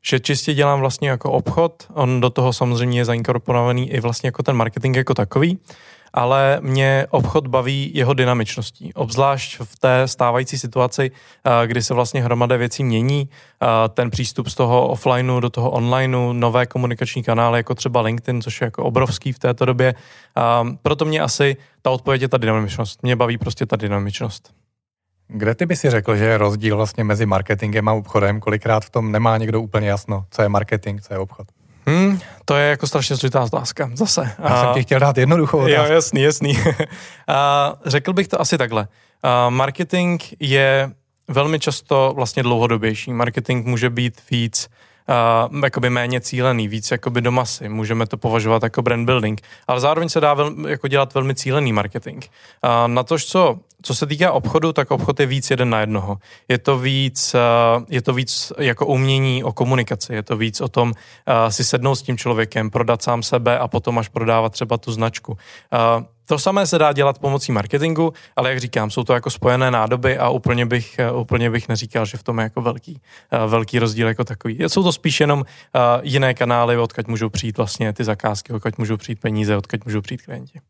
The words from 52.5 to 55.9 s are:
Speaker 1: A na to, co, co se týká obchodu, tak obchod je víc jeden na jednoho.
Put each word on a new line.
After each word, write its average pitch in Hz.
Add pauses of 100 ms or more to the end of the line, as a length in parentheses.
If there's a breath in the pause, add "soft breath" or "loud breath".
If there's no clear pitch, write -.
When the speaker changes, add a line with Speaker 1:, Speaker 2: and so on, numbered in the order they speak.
Speaker 1:
A 120
na 120
to, 156
co, 170 (240)
co 131
se 147
týká 156
obchodu, 151
tak 139
obchod 135
je 139
víc 131
jeden 123
na 110
jednoho. 101 (300 loud breath)